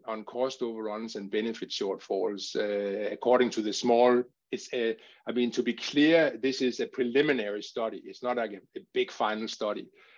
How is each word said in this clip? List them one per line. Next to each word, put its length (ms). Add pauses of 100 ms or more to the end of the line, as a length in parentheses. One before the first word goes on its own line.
on 160
cost 380
overruns 560
and 120
benefit 400
shortfalls, 840
uh, 560
according 400
to 100
the 120
small, 500 (280)
it's 220
a, 220 (320)
I 60
mean, 180
to 120
be 100
clear, 680
this 200
is 180
a 80
preliminary 760
study. 440
It's 180
not, 140
like, 160
a, 260
a 40 (100)
big 180
final 380
study. 400 (280)